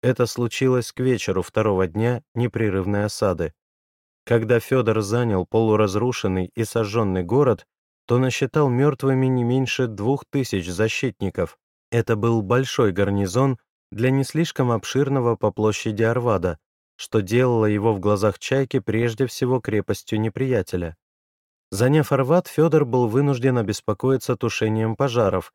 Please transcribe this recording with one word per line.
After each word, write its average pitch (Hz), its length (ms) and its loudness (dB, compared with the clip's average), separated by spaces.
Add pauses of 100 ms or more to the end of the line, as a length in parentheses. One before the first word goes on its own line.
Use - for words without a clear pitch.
Это 123 240 0
случилось 123 640 -2
к - 80 -10
вечеру 117 420 0
второго 101 440 0
дня 113 360 -2 (120)
непрерывной 104 720 -2
осады. 90 480 -2 (720)
Когда 117 360 2
Федор 110 400 0
занял 104 460 0
полуразрушенный 107 1080 0
и 113 100 -2
сожженный 104 580 -2
город, 117 440 0 (400)
то 123 120 2
насчитал 131 500 0
мертвыми 131 580 2
не 127 160 0
меньше 127 460 0
двух 110 380 -4
тысяч 107 420 -4
защитников. 98 920 -4 (320)
Это 117 260 0
был 113 260 0
большой 120 500 0
гарнизон 101 680 0 (340)
для 113 180 0
не 135 140 0
слишком 135 480 -2
обширного 127 640 0
по 104 160 0
площади 107 500 -2
Арвада, 113 560 0 (380)
что - 240 -2
делало 113 460 2
его 107 260 2
в 98 80 -2
глазах 101 380 2
«Чайки» 135 400 -2
прежде 117 480 -2
всего 123 340 -2
крепостью 107 580 -4
неприятеля. 107 760 -2 (760)
Заняв 131 400 2
Арвад, 143 380 2
Федор 151 380 2
был 123 200 2
вынужден 127 520 2
обеспокоиться 117 760 -2
тушением 110 600 -2
пожаров 113 580 0